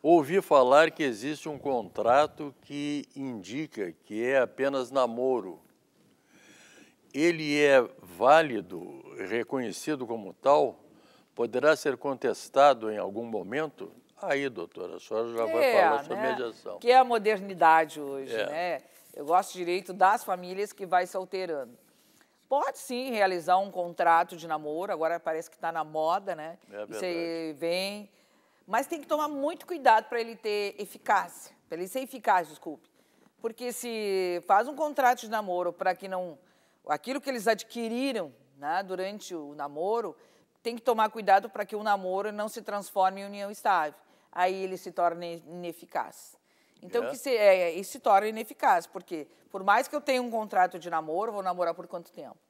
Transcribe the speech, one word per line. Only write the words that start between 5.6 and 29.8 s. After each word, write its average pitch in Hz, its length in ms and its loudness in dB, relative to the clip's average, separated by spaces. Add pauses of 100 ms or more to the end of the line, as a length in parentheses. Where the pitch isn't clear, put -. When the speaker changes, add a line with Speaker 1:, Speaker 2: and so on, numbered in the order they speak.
Speaker 1:
Ele 156 460 0
é 139 220 8 (220)
válido, 95 1000 2 (260)
reconhecido 120 800 -4
como 107 280 -8
tal? - 440 2 (560)
Poderá 123 400 2
ser 139 220 -2
contestado 131 960 2
em 107 80 -4
algum 101 260 -6
momento?" 110 680 -6 (320)
Aí, 139 260 -2
doutora, 87 480 -10
a 90 40 -14
senhora 117 340 -4
já 117 100 0
vai 233 200 0
Speaker 2:
É, 247 80 4 (100)
Speaker 1:
falar 151 220 4
sobre - 120 -6
Speaker 2:
né? 220 140 -2
Speaker 1:
mediação. 117 480 -8
Speaker 2:
Que 240 120 0
é 254 60 10
a 262 80 10
modernidade 185 960 2
hoje, 135 340 -8
Speaker 1:
É. 107 120 0
Speaker 2:
né? 160 360 -4 (300)
Eu 147 140 -12
gosto 170 260 2
de 180 60 -12
direito 180 340 -4
das 196 320 4
famílias 185 480 -6
que 196 140 -12
vai 180 200 2
se 180 100 -10
alterando. 170 600 -6 (720)
Pode 294 300 -2
sim 254 320 -8
realizar 185 480 2
um 196 120 -2
contrato 175 680 2
de 160 100 -14
namoro, 156 460 -6
agora 165 280 -2
parece 160 300 -6
que - 80 -20
tá 165 120 -4
na 165 140 -6
moda, 165 500 -2
né? 160 240 -12 (120)
Speaker 1:
É 104 140 -8
Speaker 2:
Isso 110 200 -8
aí 180 100 -2
Speaker 1:
verdade. 165 440 -6
Speaker 2:
vem. 190 520 -4 (560)
Mas 226 200 -2
tem 320 140 -8
que 269 60 -16
tomar 302 220 -2
muito 294 380 -4
cuidado 247 420 4